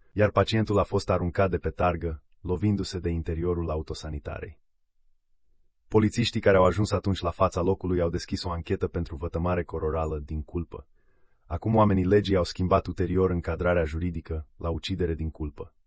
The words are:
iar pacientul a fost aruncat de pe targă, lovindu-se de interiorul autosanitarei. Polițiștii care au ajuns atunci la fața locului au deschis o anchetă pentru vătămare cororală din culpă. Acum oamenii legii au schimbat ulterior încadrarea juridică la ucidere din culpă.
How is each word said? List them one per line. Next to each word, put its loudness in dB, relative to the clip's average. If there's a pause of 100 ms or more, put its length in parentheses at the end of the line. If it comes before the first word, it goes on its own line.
(120)
iar 4
pacientul 2
a 4
fost -2
aruncat 2
de -2
pe -4
targă, -2 (180)
lovindu-se 0
de -4
interiorul -2
autosanitarei. -8 (1300)
Polițiștii 2
care 6
au 8
ajuns 2
atunci 0
la -4
fața 0
locului 0
au 2
deschis -4
o -6
anchetă -4
pentru -6
vătămare -2
cororală -4
din -6
culpă. -8 (600)
Acum -2
oamenii 6
legii 4
au 2
schimbat 2
ulterior 0
încadrarea 0
juridică -6 (100)
la -6
ucidere -2
din -4
culpă. -10 (120)